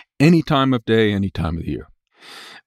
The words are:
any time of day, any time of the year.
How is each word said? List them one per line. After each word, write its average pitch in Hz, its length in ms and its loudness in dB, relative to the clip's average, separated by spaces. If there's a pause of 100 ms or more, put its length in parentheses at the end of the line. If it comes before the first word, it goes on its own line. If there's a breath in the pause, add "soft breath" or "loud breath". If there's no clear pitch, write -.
(180 loud breath)
any 160 240 4
time 135 320 0
of 120 100 -4
day, 110 280 2
any 98 180 -2
time 82 260 -6
of 82 60 -8
the - 80 -8
year. - 180 -10 (800 loud breath)